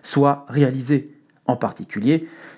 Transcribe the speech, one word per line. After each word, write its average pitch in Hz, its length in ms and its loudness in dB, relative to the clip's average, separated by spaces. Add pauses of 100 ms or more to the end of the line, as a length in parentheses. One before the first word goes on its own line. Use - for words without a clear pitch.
soient 143 480 2
réalisés, 131 640 0 (320)
en 123 100 0
particulier 123 720 -2 (300)